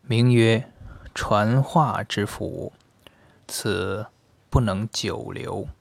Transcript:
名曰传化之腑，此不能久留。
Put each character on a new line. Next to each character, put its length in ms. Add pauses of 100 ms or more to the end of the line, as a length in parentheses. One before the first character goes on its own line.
名 320
曰 380 (420)
传 480
化 420
之 220
腑， 460 (760)
此 600 (420)
不 100
能 320
久 400
留。 360 (140)